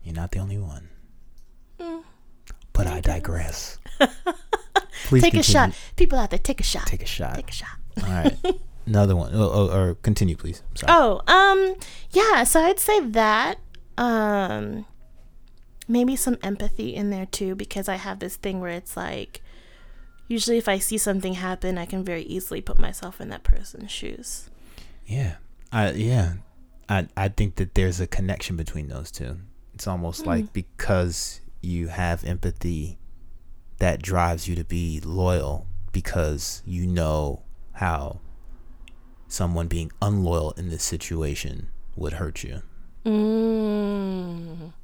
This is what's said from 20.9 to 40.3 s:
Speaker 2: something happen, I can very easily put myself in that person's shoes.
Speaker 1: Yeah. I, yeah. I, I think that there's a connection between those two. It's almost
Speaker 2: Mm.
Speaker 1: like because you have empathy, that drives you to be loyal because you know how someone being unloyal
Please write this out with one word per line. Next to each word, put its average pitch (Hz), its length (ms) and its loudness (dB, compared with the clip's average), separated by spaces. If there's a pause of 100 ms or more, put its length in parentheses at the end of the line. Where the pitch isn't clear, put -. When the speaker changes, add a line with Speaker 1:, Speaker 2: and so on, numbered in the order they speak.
Speaker 2:
something 190 360 0
happen, 185 440 -4
I 170 80 -6
can 185 160 -4
very 175 200 -4
easily - 380 -6
put - 180 6
myself - 420 4
in - 80 -10
that - 160 -12
person's - 480 2
shoes. - 560 -10 (580)
Speaker 1:
Yeah. 107 300 -2 (340)
I, 107 220 2
yeah. 107 420 2 (540)
I, 95 180 2 (100)
I 98 120 0
think 101 280 0
that 92 180 -2
there's 92 260 4
a 87 80 0
connection 95 480 -2
between 76 320 -6
those 65 240 -10
two. 69 260 -8 (360)
It's - 120 -10
almost 196 380 -4
Speaker 2:
Mm. - 20 -4
Speaker 1:
like 220 260 0
because - 880 -2 (200)
you 85 280 -4
have 85 360 -2
empathy, 85 760 -2 (800)
that 87 240 2
drives 85 460 0
you 87 80 0
to 82 80 -4
be 82 400 -2
loyal 85 640 0 (260)
because 76 760 -2
you 90 200 -2
know 78 560 2 (340)
how 80 440 -2 (1080)
someone 85 380 0
being 82 240 -2 (120)
unloyal 87 500 2